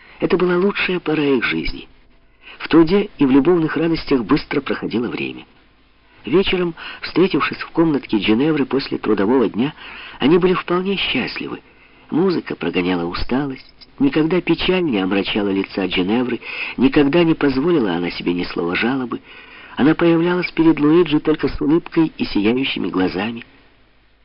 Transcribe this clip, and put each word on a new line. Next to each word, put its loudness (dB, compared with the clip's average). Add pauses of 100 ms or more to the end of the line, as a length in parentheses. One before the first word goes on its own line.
(180)
Это 0
была 0
лучшая 0
пора -2
их 2
жизни. -6 (680)
В -12
труде 4
и 2
в 2
любовных 4
радостях 0
быстро -2
проходило -4
время. -8 (800)
Вечером, 0 (260)
встретившись 0
в -12
комнатке 0
Джиневры 2
после -4
трудового 2
дня, -2 (460)
они 4
были 2
вполне -2
счастливы. -6 (500)
Музыка 0
прогоняла -2
усталость, -6 (120)
никогда 2
печаль 0
не 0
омрачала -2
лица -2
Джиневры, -2 (340)
никогда 4
не 2
позволила 0
она -2
себе -4
ни -4
слова -4
жалобы. -2 (560)
Она 4
появлялась 2
перед 4
Луиджи 4
только 0
с -6
улыбкой 2
и -4
сияющими 0
глазами. -2 (800)